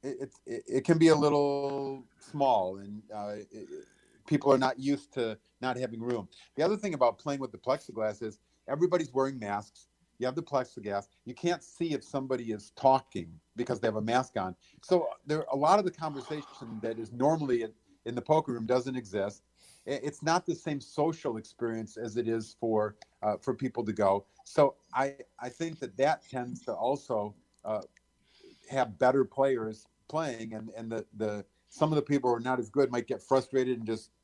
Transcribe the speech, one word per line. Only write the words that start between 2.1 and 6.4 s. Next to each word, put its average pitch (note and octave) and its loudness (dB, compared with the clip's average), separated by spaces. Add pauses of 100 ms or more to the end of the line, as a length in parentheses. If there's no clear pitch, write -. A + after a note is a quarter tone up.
small, A2 0
and, G#2 -12 (140)
uh, G#2 -8
it, G#2 -14
it, G#2+ -14 (600)
people C#3 4
are C3+ 6
not C3 0
used C3+ -4
to A2+ -4 (240)
not B2+ -4
having A#2 -6
room. A#2+ -4 (280)